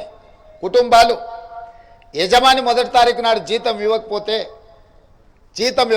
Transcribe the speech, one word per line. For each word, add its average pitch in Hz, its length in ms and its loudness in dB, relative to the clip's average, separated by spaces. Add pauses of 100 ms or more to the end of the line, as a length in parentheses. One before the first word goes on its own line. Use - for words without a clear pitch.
(640)
కుటుంబాలు 233 540 4 (1040)
యజమాని 254 480 2
మొదటి 240 260 0
తారీఖు 240 300 2
నాడు 226 160 0 (100)
జీతం 226 340 -4
ఇవ్వకపోతే, 214 520 -4 (1200)
జీతం 247 380 0